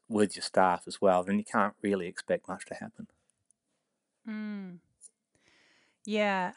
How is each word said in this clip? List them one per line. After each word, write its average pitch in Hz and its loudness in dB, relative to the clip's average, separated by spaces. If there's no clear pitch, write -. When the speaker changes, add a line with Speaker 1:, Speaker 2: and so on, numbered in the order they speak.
Speaker 1:
with 104 2
your 87 -10
staff 92 2
as - -12
well, 90 6
then 98 0
you 104 -4
can't 104 0
really 98 0
expect - -4
much 95 -10
to - -14
happen. 220 -14
Speaker 2:
Mm. 208 -8
Yeah, 202 0